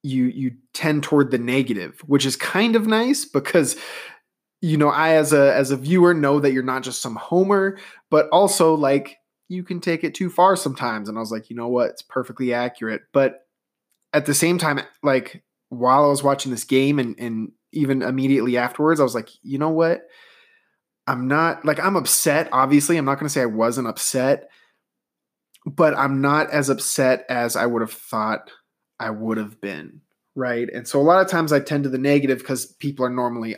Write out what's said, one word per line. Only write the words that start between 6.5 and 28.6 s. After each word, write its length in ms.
you're 100
not 200
just 180
some 160
homer, 640
but 180
also, 460
like, 420
you 160
can 160
take 240
it 100
too 140
far 260
sometimes. 540
And 80
I 60
was 100
like, 160
"You 80
know 120
what? 240
It's 100
perfectly 500
accurate." 520
But 320
at 140
the 80
same 240
time, 240
like, 400
while 340
I 40
was 140
watching 300
this 120
game 340
and, 200
and 340
even 300
immediately 560
afterwards, 420
I 40
was 100
like, 160
"You 140
know 140
what? 360
I'm 180
not, 380
like, 160
I'm 160
upset. 560
Obviously, 440
I'm 80
not 140
gonna 100
say 140
I 40
wasn't 420
upset, 600
but 320
I'm 220
not 300
as 180
upset 600
as 280
I 100
would 160
have 100
thought 600